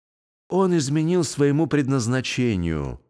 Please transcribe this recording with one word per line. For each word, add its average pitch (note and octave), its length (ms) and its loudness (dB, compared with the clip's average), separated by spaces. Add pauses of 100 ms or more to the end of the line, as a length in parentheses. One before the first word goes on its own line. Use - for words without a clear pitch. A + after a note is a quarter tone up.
(500)
Он F3+ 280 2
изменил D#3 460 0
своему C#3+ 420 2
предназначению. A#2 1300 -2 (100)